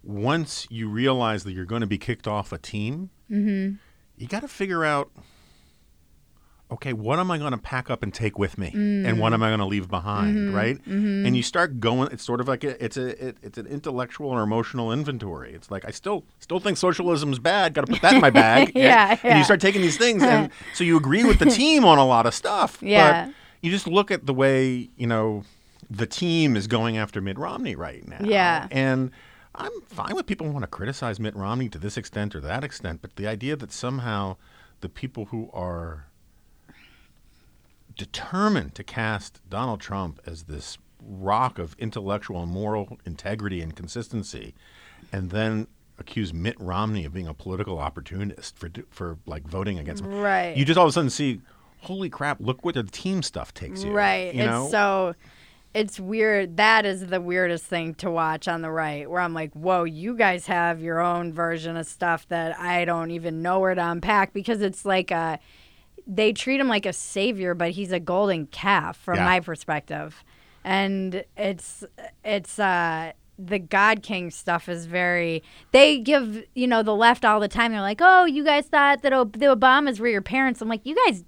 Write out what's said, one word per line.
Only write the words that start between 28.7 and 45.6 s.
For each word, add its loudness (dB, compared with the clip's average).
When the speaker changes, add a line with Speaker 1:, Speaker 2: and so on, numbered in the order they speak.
Speaker 1:
And 0
I'm -10
fine -8
with -6
people -6
who -4
wanna -6
criticize -8
Mitt -6
Romney -4
to -14
this -8
extent -6
or -8
that -6
extent, -10
but -18
the -6
idea -6
that -14
somehow -6
the -10
people -10
who -10
are -10
determined -2
to -16
cast -6
Donald -6
Trump -8
as -14
this -14
rock -2
of -10
intellectual -6
and -6
moral -6
integrity -8
and -10
consistency, -10
and -6
then -2